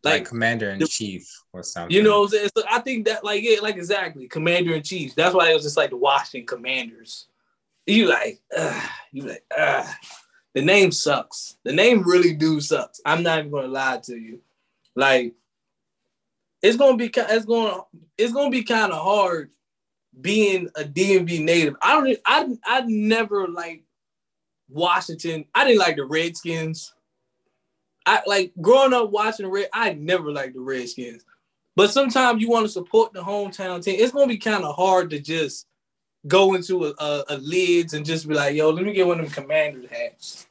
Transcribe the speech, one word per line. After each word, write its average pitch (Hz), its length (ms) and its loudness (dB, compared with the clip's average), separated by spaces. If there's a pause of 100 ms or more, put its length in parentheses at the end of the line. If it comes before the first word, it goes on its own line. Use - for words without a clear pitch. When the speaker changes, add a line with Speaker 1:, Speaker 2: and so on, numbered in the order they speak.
Speaker 1:
Like 151 180 2
Speaker 2:
Like, - 80 -12
Speaker 1:
Commander 113 420 -2
in 98 80 -10
Speaker 2:
the 156 80 0
Speaker 1:
Chief 98 400 -8 (260)
or 90 80 -16
something. 85 340 -6
Speaker 2:
You 208 60 6
know 208 200 6
what 202 40 4
I'm 196 40 -8
saying? 208 280 -2
So 214 120 -2
I 233 100 0
think 233 260 -6
that, 220 180 -4
like, 208 200 -4
yeah, 220 180 2
like, 214 140 -4
exactly, 175 520 -6
Commander 170 460 0
in 151 80 -4
Chief. 147 320 -10
That's 180 220 2
why 170 160 6
it - 20 4
was 151 100 0
just, 147 140 -4
like, 147 140 0
the 123 60 -8
Washington 131 500 0
Commanders. 120 800 -10 (580)
You 214 220 4
like, 113 340 -2 (140)
ugh, - 340 -4 (220)
you 135 160 -12
like, - 180 -14 (100)
ugh. 143 320 -2 (680)
The 135 80 -2
name 185 300 6
sucks. - 720 -4
The 127 80 -6
name 202 320 6
really 175 300 6
do 156 260 0
sucks. 147 460 -4
I'm 165 180 0
not 160 160 2
even 147 120 -8
gonna 135 160 -6
lie 131 360 -4
to 123 140 -14
you. 113 240 -16 (540)
Like, 127 380 2 (1300)
it's 226 160 4
gonna 262 200 6
be 233 120 -4
ki-, 240 120 0
it's 214 240 0
gonna, 214 380 -2 (340)
it's 233 160 0
gonna 277 160 0
be 247 140 -2
kinda 214 320 0
hard 180 560 0 (680)
being 190 560 0
a 151 80 -8
D 185 340 2
M 175 80 2
V 165 160 -4
native. 160 400 2
I 247 120 4
don't, 269 320 2
I, 269 400 0
I 254 200 0
never 214 640 0
liked 170 380 -10 (840)
Washington. 165 800 -2 (100)
I 269 100 4
didn't 233 140 6
like 165 160 2
the 139 100 -6
Redskins. 160 880 -6 (1120)
I, 208 200 4
like, 190 340 0
growing 254 340 4
up 233 180 0
watching 208 340 -2
the 185 60 -8
Red, 196 200 -4
I 214 220 -2
never 156 380 -2
liked 131 240 -8
the 127 40 -14
Redskins. 123 640 -10 (540)
But 202 140 6
sometimes 254 500 2
you 233 80 0
wanna 226 180 2
support 214 460 0
the 185 100 -12
hometown 190 580 -6
team. 190 160 -2
It's 240 140 4
gonna 277 160 4
be 226 100 -2
kinda 185 360 -2
hard 180 380 2
to 147 80 -6
just 151 460 -6 (600)
go 190 260 6
into 180 320 -2
a, 147 140 -4
a, 147 300 -4
a 147 80 -6
Lids 170 580 0
and 151 100 -6
just 160 220 -4
be 151 80 -2
like, 143 180 0
"Yo, 156 160 2
let 175 160 -2
me 208 80 -4
get 185 140 2
one 170 120 0
of 160 60 -4
them 147 80 -12
Commanders 139 560 -4
hats. - 600 -12